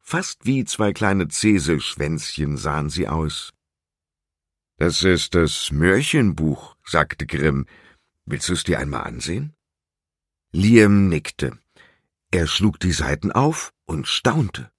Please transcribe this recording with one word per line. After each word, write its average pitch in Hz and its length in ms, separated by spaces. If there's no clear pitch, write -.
Fast - 440
wie 131 200
zwei 104 280
kleine 98 340
Cecil-Schwänzchen 76 1300
sahen 73 320
sie 76 180
aus. 78 460
„Das 85 260
ist 90 320
das 80 360
Mörchenbuch“, 87 1120
sagte 76 440
Grimm. 69 400
„Willst - 240
du's 87 140
dir 80 160
einmal 69 240
ansehen?“ 98 500
Liam 101 560
nickte. - 520
Er 82 160
schlug 98 320
die 92 120
Seiten 76 400
auf 147 420
und - 220
staunte. 117 720